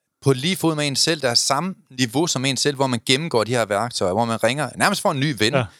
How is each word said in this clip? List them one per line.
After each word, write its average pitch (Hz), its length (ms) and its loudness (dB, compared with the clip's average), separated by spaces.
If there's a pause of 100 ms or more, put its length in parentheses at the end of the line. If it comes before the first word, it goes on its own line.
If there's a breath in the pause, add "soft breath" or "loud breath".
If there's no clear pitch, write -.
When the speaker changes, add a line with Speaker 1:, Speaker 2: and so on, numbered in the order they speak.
(240)
Speaker 1:
på 139 80 4
lige 143 240 0
fod 160 180 0
med 147 120 -2
en 139 100 -4
selv, 160 260 0
der 131 80 0
er 117 40 -2
samme 156 400 0 (160)
niveau 131 360 0
som 135 180 -2
en 135 120 0
selv, 143 200 0
hvor 135 100 2
man 123 200 0
gennemgår 131 380 2
de 107 80 -6
her 117 120 2
værktøjer, 104 480 -2
hvor 110 120 2
man 113 200 -2
ringer, 127 320 0
nærmest 156 260 0
får 202 80 2
en 143 100 -2
ny 147 180 0
ven. 110 160 2
Speaker 2:
Ja. 127 100 2 (160 soft breath)